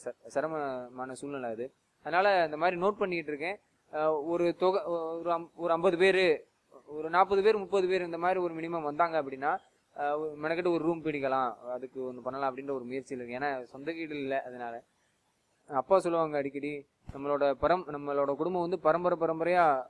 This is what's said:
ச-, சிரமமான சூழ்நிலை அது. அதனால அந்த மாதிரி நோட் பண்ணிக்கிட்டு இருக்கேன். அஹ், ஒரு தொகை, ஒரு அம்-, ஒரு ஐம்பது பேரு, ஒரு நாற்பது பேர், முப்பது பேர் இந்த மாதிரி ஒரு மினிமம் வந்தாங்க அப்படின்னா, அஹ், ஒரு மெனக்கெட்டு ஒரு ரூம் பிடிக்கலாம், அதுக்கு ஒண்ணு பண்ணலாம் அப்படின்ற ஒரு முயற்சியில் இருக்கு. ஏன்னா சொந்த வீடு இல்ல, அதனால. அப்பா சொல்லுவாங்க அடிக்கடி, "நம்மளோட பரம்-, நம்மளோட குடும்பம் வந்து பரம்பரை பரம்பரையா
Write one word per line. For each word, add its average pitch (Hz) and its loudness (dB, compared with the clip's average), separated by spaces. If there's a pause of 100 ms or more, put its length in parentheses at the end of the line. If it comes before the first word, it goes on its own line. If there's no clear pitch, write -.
ச-, - -12
சிரமமான 131 -6
சூழ்நிலை 135 -8
அது. 113 -8 (280)
அதனால 185 4
அந்த 147 0
மாதிரி 175 2
நோட் 196 2
பண்ணிக்கிட்டு 170 -4
இருக்கேன். 180 -6 (320)
அஹ், 156 2
ஒரு 170 2
தொகை, 185 2
ஒரு 165 -4
அம்-, 170 -4
ஒரு 170 0
ஐம்பது 170 2
பேரு, 185 4 (400)
ஒரு 151 -8
நாற்பது 190 4
பேர், 220 6
முப்பது 190 0
பேர் 185 0
இந்த 170 -6
மாதிரி 180 2
ஒரு 175 -2
மினிமம் 165 -4
வந்தாங்க 156 0
அப்படின்னா, 139 -2 (380)
அஹ், 147 0
ஒரு 151 -6
மெனக்கெட்டு 165 0
ஒரு 170 2
ரூம் 160 0
பிடிக்கலாம், 131 0
அதுக்கு 127 -8
ஒண்ணு 123 -12
பண்ணலாம் 131 -4
அப்படின்ற 139 -8
ஒரு 131 -4
முயற்சியில் 127 -8
இருக்கு. 123 -6
ஏன்னா 135 -4
சொந்த 135 -10
வீடு 160 -8
இல்ல, 135 -2
அதனால. 120 -10 (840)
அப்பா 147 4
சொல்லுவாங்க 165 0
அடிக்கடி, 139 -6 (260)
"நம்மளோட 143 0
பரம்-, 170 2
நம்மளோட 143 -2
குடும்பம் 175 0
வந்து 170 -2
பரம்பரை 170 2
பரம்பரையா 160 4